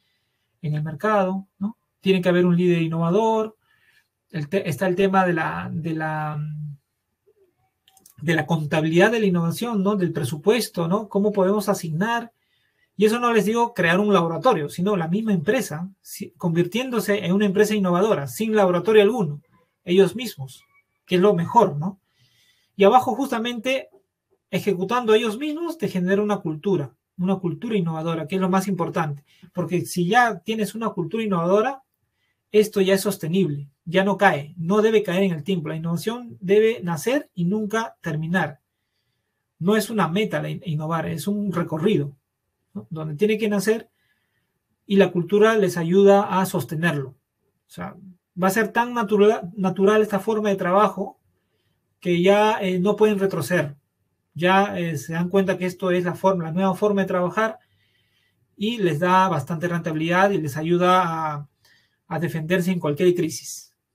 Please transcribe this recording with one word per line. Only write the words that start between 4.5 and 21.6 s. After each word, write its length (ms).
está 200
el 80
tema 300
de 60
la, 400
de 220
la, 440
de 140
la 100
contabilidad 640
de 120
la 40
innovación, 560
¿no? 140
Del 160
presupuesto, 800
¿no? 180
Cómo 240
podemos 380
asignar, 640
y 80
eso 140
no 120
les 140
digo 280
crear 280
un 120
laboratorio, 540
sino 300
la 100
misma 240
empresa, 580
si-, 300
convirtiéndose 920
en 60
una 140
empresa 280
innovadora, 540
sin 260
laboratorio 480
alguno, 400
ellos 280
mismos, 520
que 100
es 60
lo 120
mejor, 440